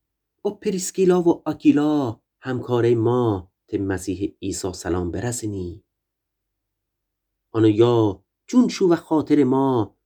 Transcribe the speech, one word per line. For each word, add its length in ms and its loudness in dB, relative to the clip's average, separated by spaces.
و 60 -4
پریسکیلا 720 0
و 260 0
آکیلا 720 0
همکار 540 0
ما 580 0
ته 100 -4
مسیح 640 -6
عیسی 300 -6
سلام 380 -4
برسنی. 720 -8
آنا 180 4
یا 560 2
جون 220 4
شو 200 0
و 80 2
خاطر 480 0
ما 600 0